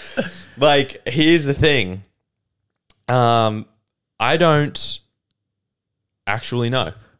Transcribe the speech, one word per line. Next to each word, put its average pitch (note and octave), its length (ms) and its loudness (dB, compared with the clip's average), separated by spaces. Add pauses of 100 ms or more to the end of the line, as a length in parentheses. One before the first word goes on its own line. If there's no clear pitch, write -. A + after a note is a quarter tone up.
(560)
like, C#3+ 500 0
here's D#3 380 2
the C#3 100 -2
thing. G#2 480 0 (1040)
Um, A#2 580 2 (520)
I B2+ 200 0
don't D3+ 640 0 (1300)
actually A#2 440 -4
know. A#2+ 220 -4 (260)